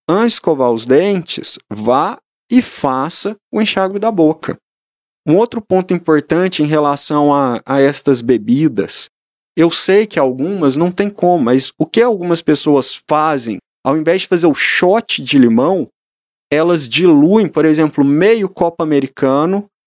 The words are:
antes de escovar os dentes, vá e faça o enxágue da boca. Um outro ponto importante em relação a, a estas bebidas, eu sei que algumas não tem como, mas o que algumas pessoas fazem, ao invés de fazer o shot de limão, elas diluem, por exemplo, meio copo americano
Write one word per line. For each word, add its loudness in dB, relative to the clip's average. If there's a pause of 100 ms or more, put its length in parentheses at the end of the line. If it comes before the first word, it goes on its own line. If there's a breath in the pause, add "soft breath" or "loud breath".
antes 0
de -2
escovar 0
os -2
dentes, 0 (120)
vá -2 (320)
e 4
faça -4 (160)
o -2
enxágue -2
da -2
boca. 0 (720)
Um 4
outro 0
ponto -2
importante 0
em 0
relação 0
a, 0
a -2
estas 0
bebidas, -2 (460)
eu 2
sei 0
que -6
algumas -2
não 0
tem -4
como, 0
mas 0
o 0
que -2
algumas 0
pessoas 0
fazem, -2 (260)
ao 0
invés 0
de -10
fazer 2
o 4
shot -2
de 0
limão, 2 (600)
elas 0
diluem, 4
por -2
exemplo, 2
meio 2
copo -4
americano -2 (200)